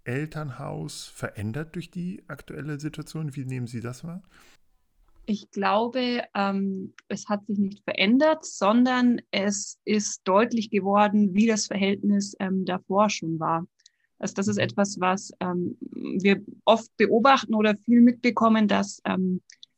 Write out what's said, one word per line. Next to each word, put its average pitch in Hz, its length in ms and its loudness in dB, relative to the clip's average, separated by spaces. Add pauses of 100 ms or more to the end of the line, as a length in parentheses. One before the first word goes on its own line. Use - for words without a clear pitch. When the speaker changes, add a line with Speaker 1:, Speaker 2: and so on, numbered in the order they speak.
Speaker 1:
Elternhaus 151 1000 -10
verändert - 680 -10
durch 170 160 -12
die 180 380 -10
aktuelle 147 520 -12
Situation? 151 560 -10
Wie 139 80 -8
nehmen 127 220 -6
Sie 120 140 -10
das 120 240 -12
wahr? 170 180 -12 (1040)
Speaker 2:
Ich 202 220 -4
glaube, 240 720 -2 (120)
ähm, 196 600 -4 (140)
es - 200 -10
hat 208 180 -4
sich 202 120 -4
nicht 202 240 -2
verändert, 277 640 2
sondern 247 760 2 (120)
es 208 520 -4
ist - 400 -2
deutlich 220 460 2
geworden, 202 640 2
wie 208 120 4
das 220 200 0
Verhältnis, 202 720 0
ähm, 190 260 -2
davor 190 460 0
schon 160 300 -4
war. 165 260 -2 (520)
Also - 160 -6
das 196 120 -2
ist 208 100 0
Speaker 1:
Mhm. 202 60 0
Speaker 2:
etwas, 202 380 -2
was, 185 400 -2
ähm, 180 400 -4
wir 196 600 0 (240)
oft 226 320 2
beobachten 233 580 4
oder 214 220 2
viel 240 240 4
mitbekommen, 233 680 4
dass, 202 360 0
ähm, 185 380 -2 (360)